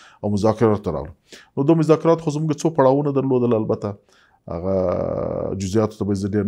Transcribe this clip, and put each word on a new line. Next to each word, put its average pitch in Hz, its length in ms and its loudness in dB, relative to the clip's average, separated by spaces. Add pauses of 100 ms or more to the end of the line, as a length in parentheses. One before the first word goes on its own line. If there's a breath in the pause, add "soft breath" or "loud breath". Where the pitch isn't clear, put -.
(200 loud breath)
او 104 60 -4 (100)
مذاکرات 107 500 2
ته 76 140 -4
راغلو. - 180 -14 (380 loud breath)
نو 143 40 -2 (120)
د 160 120 4
مذاکرات 160 400 2
خو 147 140 -4
زموږ 151 240 -4
څو 165 60 2 (100)
پړاوونه 139 320 4 (100)
درلودل، 120 400 2
البته 110 280 -4 (640 soft breath)
هغه 92 260 -2 (800)
جزئیاتو 104 400 -2
ته 104 100 -2
به 98 140 -2
زه 101 100 -4
ډېر 104 140 0